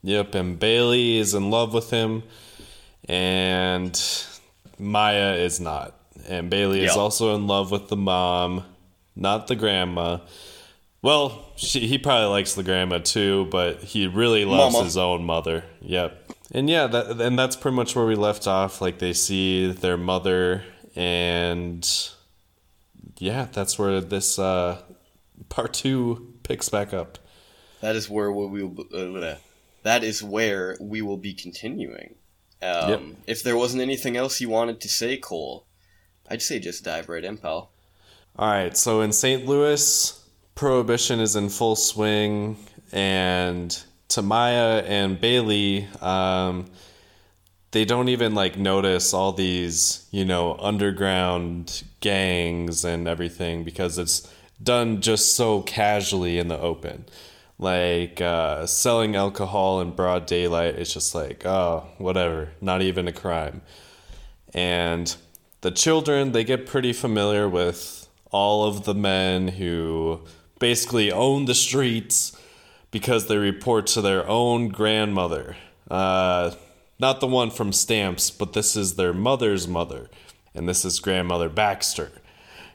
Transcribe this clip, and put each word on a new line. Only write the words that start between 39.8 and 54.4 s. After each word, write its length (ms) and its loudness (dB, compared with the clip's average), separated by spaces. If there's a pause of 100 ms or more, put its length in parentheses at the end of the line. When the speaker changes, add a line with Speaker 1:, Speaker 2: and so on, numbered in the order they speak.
Speaker 1:
Prohibition 680 2
is 160 2
in 140 0
full 260 0
swing, 840 0 (340)
and 880 0 (280)
Tamaya 800 2
and 320 0
Bailey, 680 2 (140)
um, 640 0 (1040)
they 140 2
don't 240 2
even, 260 2
like, 240 2
notice 540 2
all 180 2
these, 800 0
you 140 -2
know, 340 0
underground 1200 0 (180)
gangs 840 0
and 220 -2
everything 560 -4
because 340 -4
it's 300 -2 (340)